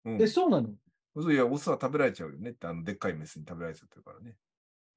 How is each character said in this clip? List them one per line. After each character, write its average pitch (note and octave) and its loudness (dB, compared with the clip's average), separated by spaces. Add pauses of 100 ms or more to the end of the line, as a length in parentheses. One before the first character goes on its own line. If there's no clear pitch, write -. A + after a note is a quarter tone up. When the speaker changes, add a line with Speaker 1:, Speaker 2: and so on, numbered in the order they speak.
Speaker 1:
う A3+ -6
ん。 G#3+ 2
Speaker 2:
え、 A3 8
そ F4 2
う - 6
な F3 6
の？ A2 -2 (460)
Speaker 1:
そ D#3+ -2
う、 D3+ 6
い C#3+ 6
や、 B2+ 6
オ B2+ 2
ス D3 -4
は - 0
食 C3+ 0
べ D3 2
ら C#3+ 4
れ A#2 2
ち F#2 -8
ゃ E2 -8
う D2+ -10
よ C#2 -14
ね G#2 -10
っ A#2+ -10
て、 - -10
あ E2+ -6
の、 E2 -6
で G2 -4
っ - -10
か G#2 -4
い F2 -2
メ D#2 -10
ス - -14
に D#2 -14
食 E2+ -10
べ E3+ -8
ら E2 -6
れ D#2+ -12
ち - -20
ゃ - -20
っ - -20
て - -20
る - -20
か - -20
ら - -20
ね。 A#2 -20 (600)